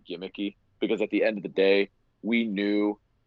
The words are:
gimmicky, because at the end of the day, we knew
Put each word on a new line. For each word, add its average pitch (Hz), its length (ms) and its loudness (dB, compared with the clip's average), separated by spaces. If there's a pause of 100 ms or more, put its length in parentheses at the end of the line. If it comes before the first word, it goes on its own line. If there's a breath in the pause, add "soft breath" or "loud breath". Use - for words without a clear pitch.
gimmicky, 95 460 -8 (240)
because 104 220 0
at 107 80 -2
the - 140 2
end 110 140 0
of 92 60 -10
the 90 60 -6
day, 98 400 4 (320)
we 117 240 0
knew 104 540 -2 (280)